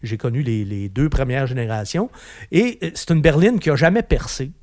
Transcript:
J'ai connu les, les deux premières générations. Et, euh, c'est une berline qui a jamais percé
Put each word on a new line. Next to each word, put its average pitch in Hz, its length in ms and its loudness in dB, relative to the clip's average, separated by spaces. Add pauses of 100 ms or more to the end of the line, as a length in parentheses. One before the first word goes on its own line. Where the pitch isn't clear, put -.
J'ai 113 160 -6
connu 123 240 -2
les, 110 240 -2
les 101 240 -6
deux 127 180 0
premières 135 380 0
générations. 120 640 -4 (420)
Et, 233 300 2
euh, 165 140 -4
c'est - 160 -4
une 160 100 4
berline 170 380 4
qui - 100 -2
a 143 60 2
jamais 170 260 2
percé 135 600 -4